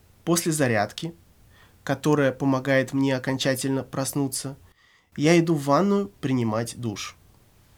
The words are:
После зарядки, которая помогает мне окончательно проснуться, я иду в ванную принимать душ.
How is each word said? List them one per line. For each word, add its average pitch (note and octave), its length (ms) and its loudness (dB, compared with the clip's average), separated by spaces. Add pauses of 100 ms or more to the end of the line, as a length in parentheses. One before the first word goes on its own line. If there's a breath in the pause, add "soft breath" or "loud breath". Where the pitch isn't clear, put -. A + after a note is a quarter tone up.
(240)
После E3+ 280 0
зарядки, B2+ 600 0 (680 soft breath)
которая C#3+ 480 2
помогает C3 600 0
мне C3+ 240 0
окончательно C3+ 680 -2
проснуться, C3+ 720 -6 (600 soft breath)
я D#3 200 4
иду E3 180 4
в C#3 100 -4
ванную G3 440 2 (120)
принимать A#2 600 -2
душ. G#2+ 360 -8 (600)